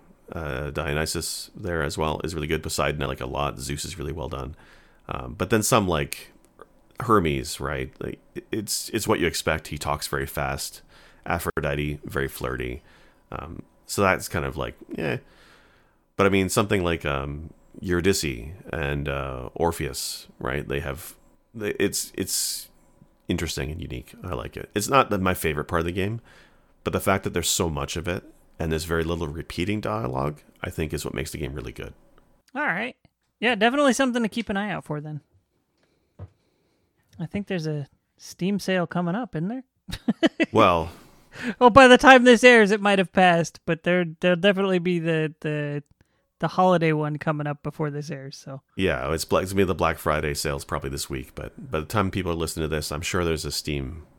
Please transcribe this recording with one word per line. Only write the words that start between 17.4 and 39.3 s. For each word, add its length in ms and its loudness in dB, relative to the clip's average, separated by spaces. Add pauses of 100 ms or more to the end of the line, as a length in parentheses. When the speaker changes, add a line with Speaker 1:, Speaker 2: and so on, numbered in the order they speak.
Speaker 1:
Eurydice 720 0 (200)
and, 360 -2
uh, 460 -6
Orpheus, 760 -4 (100)
right? 280 -4
They 140 -4
have, 360 -10 (360)
they, 260 -6
it's, 360 -2
it's 540 -6 (600)
interesting 420 -4
and 100 -10
unique. 420 -12
I 120 -8
like 220 -10
it. 180 -12
It's 140 -2
not 220 4
the, 80 0
my 160 2
favorite 320 -2
part 140 -2
of 60 -2
the 60 -4
game, 280 -4 (640)
but 80 -2
the 80 0
fact 240 2
that 100 -4
there's 140 0
so 200 0
much 280 -4
of 120 -6
it 160 -4 (340)
and 120 -2
there's 140 -2
very 180 0
little 240 -2
repeating 540 -4
dialogue, 600 -4 (220)
I 80 -6
think 220 -4
is 120 -4
what 100 -6
makes 160 -6
the 80 -10
game 160 -6
really 180 -10
good. 220 -14 (600)
Speaker 2:
All 80 -6
right. 320 -4 (460)
Yeah, 160 2
definitely 380 4
something 280 0
to 60 0
keep 220 -4
an 60 -2
eye 140 -4
out 140 -8
for 160 -6
then. 200 -10 (2000)
I 80 -8
think 200 -6
there's 200 -4
a 220 -4 (280)
Steam 440 -4
sale 260 0
coming 280 -2
up, 200 -6